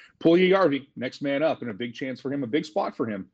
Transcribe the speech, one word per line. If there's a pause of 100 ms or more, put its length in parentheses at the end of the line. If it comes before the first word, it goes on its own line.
(240)
Puljujärvi, (100)
next
man
up,
and
a
big
chance
for
him,
a
big
spot
for
him